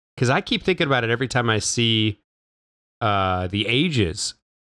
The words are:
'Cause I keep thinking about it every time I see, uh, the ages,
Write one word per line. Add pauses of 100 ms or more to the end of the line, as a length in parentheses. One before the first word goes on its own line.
(180)
'Cause
I
keep
thinking
about
it
every
time
I
see, (800)
uh,
the
ages, (300)